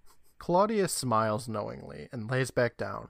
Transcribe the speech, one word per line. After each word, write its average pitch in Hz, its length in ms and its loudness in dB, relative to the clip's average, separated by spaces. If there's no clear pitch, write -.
Claudia 196 500 2
smiles 110 580 2
knowingly 107 640 -8
and 113 180 -8
lays 131 220 0
back 120 240 2
down. 104 340 -6